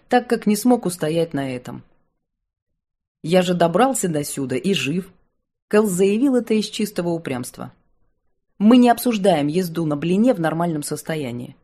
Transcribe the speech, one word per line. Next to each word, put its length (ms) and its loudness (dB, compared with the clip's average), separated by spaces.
так 180 0
как 200 -2
не 80 2
смог 320 2
устоять 460 -4
на 200 -6
этом». 300 -12
«Я 200 2
же 100 0
добрался 540 0
до 160 -4
сюда 320 -6
и 180 -2
жив», 380 -4
Кэл 180 4
заявил 500 2
это 200 0
из 100 0
чистого 440 -4
упрямства. 640 -8
«Мы 140 8
не 120 8
обсуждаем 580 2
езду 400 -2
на 100 -2
блине 380 2
в 40 -8
нормальном 440 -2
состоянии. 800 -8